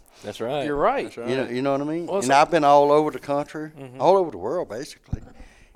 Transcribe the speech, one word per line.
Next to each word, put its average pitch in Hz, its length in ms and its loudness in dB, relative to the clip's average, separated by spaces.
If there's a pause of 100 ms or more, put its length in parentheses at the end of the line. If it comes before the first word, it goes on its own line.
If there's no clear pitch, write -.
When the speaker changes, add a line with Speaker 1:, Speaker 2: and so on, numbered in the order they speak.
(220)
Speaker 1:
That's 104 180 -12
right. 135 240 -4
Speaker 2:
You're 147 120 -4
right. 214 300 0
Speaker 1:
That's - 100 -18
right. 120 120 -10
Speaker 3:
You 123 80 -2
know, 131 120 -4
you 123 140 -4
know 139 100 0
what 139 80 -2
I 143 40 -6
mean? 160 220 -6
Speaker 2:
Well, 180 120 -4
it's 185 80 -4
Speaker 3:
And 131 40 0
Speaker 2:
like 139 160 6
Speaker 3:
I've - 40 -10
been 165 140 2
all 143 280 6
over 151 180 4
the 131 80 -8
country, 151 580 -6
Speaker 2:
Mm-hmm. 135 240 -16
Speaker 3:
all 170 160 6
over 180 140 0
the 101 80 -12
world, 135 300 -6
basically. - 540 -12 (540)